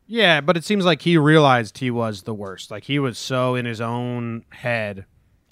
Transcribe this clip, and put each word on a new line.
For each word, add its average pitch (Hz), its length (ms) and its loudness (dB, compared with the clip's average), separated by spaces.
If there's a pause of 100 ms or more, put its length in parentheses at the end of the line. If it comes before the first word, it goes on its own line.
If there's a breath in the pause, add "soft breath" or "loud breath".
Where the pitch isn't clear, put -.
Yeah, 190 340 4
but 170 160 2
it 160 60 -10
seems 202 200 0
like 165 180 2
he 175 140 2
realized 143 640 4
he 127 140 -2
was 113 320 -4
the 113 100 -8
worst. 98 380 -14
Like, 101 120 -12
he 139 140 -2
was 131 180 -2
so 127 380 -2
in 123 100 -4
his 113 160 -6
own 117 680 -6
head. 107 560 -6 (460)